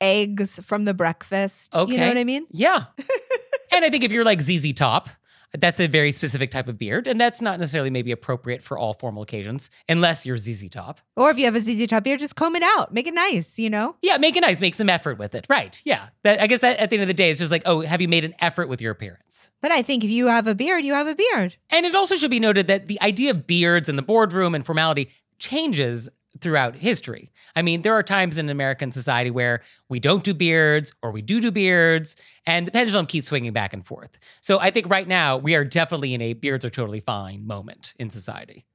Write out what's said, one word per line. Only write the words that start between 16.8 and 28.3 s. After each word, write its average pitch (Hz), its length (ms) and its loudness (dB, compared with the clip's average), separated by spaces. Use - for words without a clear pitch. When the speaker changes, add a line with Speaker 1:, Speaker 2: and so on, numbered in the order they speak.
Speaker 2:
the 226 60 0
end 208 60 0
of 196 80 0
the 185 40 -2
day, 175 180 4
it's 151 80 -4
just 165 120 -2
like, 165 140 0
oh, 165 160 2
have 160 200 0
you 180 60 2
made 165 160 2
an 165 160 -8
effort 170 300 0
with 123 120 -4
your 113 120 -4
appearance? - 560 -16
Speaker 1:
But 311 120 0
I 285 80 2
think 240 240 -2
if 202 40 -2
you 240 180 0
have 233 200 2
a 220 80 0
beard, 302 300 0
you 277 80 -2
have 294 140 0
a 311 80 -4
beard. 330 420 0
Speaker 2:
And 339 160 2
it 349 100 0
also 381 200 2
should 285 160 0
be 240 80 2
noted 202 280 4
that 196 200 0
the 208 140 -6
idea 220 300 2
of 160 140 -2
beards 170 440 2
in 143 80 -2
the 139 60 -2
boardroom 185 520 2
and 139 100 -6
formality 156 440 0
changes 143 680 -2
throughout 135 340 0
history. 143 560 -4
I 165 60 2
mean, 170 200 0
there 214 120 2
are 214 100 2
times 185 340 0